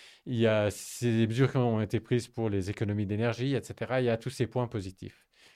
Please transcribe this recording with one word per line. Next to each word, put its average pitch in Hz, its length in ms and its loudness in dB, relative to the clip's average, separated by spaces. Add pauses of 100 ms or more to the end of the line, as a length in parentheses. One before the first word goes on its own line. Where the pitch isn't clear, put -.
(260)
il 127 120 -4
y 113 100 6
a 104 240 4
ces 113 560 0
mesures 127 240 2
qui - 60 0
ont 117 220 2
été 107 200 0
prises 120 260 -2
pour 113 240 -4
les 98 180 -2
économies 104 380 -2
d'énergie, 117 480 -2
et 113 80 0
cetera. 117 380 -4
Il 127 60 2
y 117 40 4
a 113 60 2
tous 127 140 -6
ces 127 180 -2
points 123 180 -2
positifs. 98 560 -8 (340)